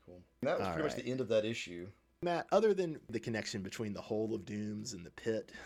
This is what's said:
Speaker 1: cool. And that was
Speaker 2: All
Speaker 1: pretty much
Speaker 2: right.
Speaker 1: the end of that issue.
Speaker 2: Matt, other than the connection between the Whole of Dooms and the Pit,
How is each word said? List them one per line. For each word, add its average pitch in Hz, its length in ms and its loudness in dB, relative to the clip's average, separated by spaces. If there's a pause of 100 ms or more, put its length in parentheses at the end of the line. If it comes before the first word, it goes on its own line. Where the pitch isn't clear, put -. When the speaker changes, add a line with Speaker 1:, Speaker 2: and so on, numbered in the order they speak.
Speaker 1:
cool. 90 160 -18 (200)
And 135 80 2
that 175 100 2
was 98 80 0
Speaker 2:
All 170 60 0
Speaker 1:
pretty 156 140 0
much 143 100 0
Speaker 2:
right. 120 60 -4
Speaker 1:
the 123 80 -2
end 131 80 0
of 120 100 -2
that 110 160 6
issue. 90 420 -4 (340)
Speaker 2:
Matt, 170 300 2
other 208 240 8
than 170 240 0 (100)
the 113 100 -2
connection 107 440 -2
between 104 300 -4
the 87 80 -4
Whole 110 340 0
of 95 100 -6
Dooms 107 480 -4
and 87 100 -10
the 80 60 -14
Pit, - 420 -2 (140)